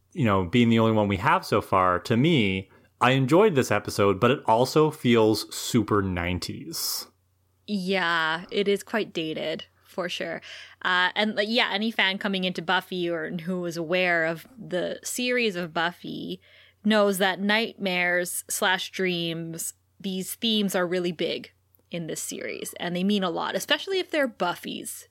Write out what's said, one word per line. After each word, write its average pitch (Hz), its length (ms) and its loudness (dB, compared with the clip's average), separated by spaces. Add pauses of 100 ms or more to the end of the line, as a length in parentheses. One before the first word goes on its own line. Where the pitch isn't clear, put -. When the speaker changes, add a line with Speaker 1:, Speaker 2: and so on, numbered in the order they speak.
(140)
Speaker 1:
you 151 120 0
know, 98 200 4
being 117 240 4
the 113 100 6
only 113 140 4
one 107 140 4
we 98 100 2
have 160 280 2
so 107 160 2
far, 90 380 4
to - 180 0
me, 113 520 2 (300)
I 123 120 4
enjoyed 156 420 4
this 127 160 2
episode, 101 500 2
but 120 120 4
it 147 160 0
also 139 420 4
feels 113 680 2
super 107 460 0
nineties. 90 1040 -4 (600)
Speaker 2:
Yeah, 175 840 0
it 202 160 0
is 202 160 0
quite 214 300 -4
dated, 156 520 -6 (180)
for - 240 -8
sure. 170 340 -8 (420)
Uh, 180 320 2
and, 214 200 0
like, 208 140 0
yeah, 233 240 2
any 214 180 -2
fan 196 260 0
coming 190 260 -2
into 185 180 -4
Buffy 180 480 -2
or 160 220 -4
who 175 340 -6
is 165 120 -6
aware 170 480 2
of 165 220 -4 (100)
the 170 460 -6
series 247 520 -2
of 175 180 -6
Buffy 170 680 -4 (440)
knows 208 340 4
that 185 220 0
nightmares 180 1080 0
slash 185 420 0
dreams, 165 840 -4 (260)
these 185 360 -6
themes 214 400 0
are 180 100 2
really 180 260 -2
big 160 400 -6 (380)
in 170 180 -8
this 160 140 -8
series, - 580 -10
and 180 160 -6
they 175 80 -2
mean 202 200 2
a 180 60 0
lot, 165 260 -4
especially 302 440 -2
if 359 120 -6
they're 285 160 0
Buffy's - 840 -6